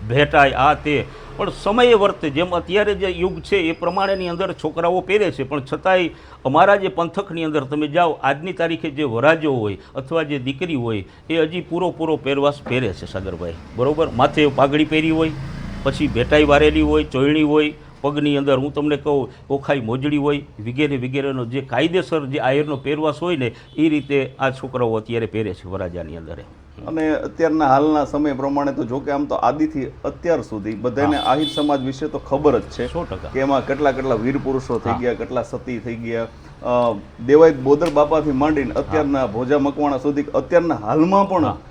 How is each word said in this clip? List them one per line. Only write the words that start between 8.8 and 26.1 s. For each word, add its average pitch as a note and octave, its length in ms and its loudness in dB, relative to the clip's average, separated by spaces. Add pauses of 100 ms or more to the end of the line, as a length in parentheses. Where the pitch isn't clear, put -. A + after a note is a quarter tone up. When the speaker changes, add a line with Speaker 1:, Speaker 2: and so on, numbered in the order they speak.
Speaker 1:
જે C#3+ 140 -4
વરાજો D3 500 2
હોય G#2 240 -2 (180)
અથવા D3 280 -4
જે C#3+ 160 -4
દીકરી C#3 360 -4
હોય A#2 280 -4 (260)
એ D#3+ 120 2
હજી D#3+ 200 -2
પૂરો F3 300 -2
પૂરો D#3 260 -2
પહેરવાશ C#3 440 0
પહેરે A#2+ 320 -2
છે - 120 -12
સાગરભાઈ, F2+ 480 -8 (220)
બરોબર. D3 400 2
માથે C#3+ 320 4
પાઘડી C#3 380 2
પહેરી D#3 240 0
હોય, D#3+ 220 0 (520)
પછી C#3 240 -2
ભેટાઈ B2 360 4
વારેલી D3+ 380 6
હોય, D3+ 220 2
ચોયણી D3 380 2
હોય, D3+ 320 2 (280)
પગની D3 360 0
અંદર C#3 180 4
હું C3+ 180 -2
તમને D3 240 0
કહું C#3+ 320 0 (200)
ઓખાઈ C#3 320 0
મોજડી C3 360 -2
હોય, C#3+ 240 0 (180)
વગેરે C3 380 -2
વગેરેનો C3 480 -4
જે B2+ 160 -6
કાયદેસર D#3 640 0
જે C3+ 140 -4
આયરનો C#3 360 0
પહેરવાશ C#3+ 460 -2
હોય F3 160 -2
ને B2 140 -2 (260)
એ D#3 120 4
રીતે C#3 500 -2
આ C3+ 100 2
છોકરાઓ B2+ 460 -2
અત્યારે A2+ 300 -2
પહેરે G#2 280 -4
છે F2+ 140 -14
વરાજાની E2+ 500 -8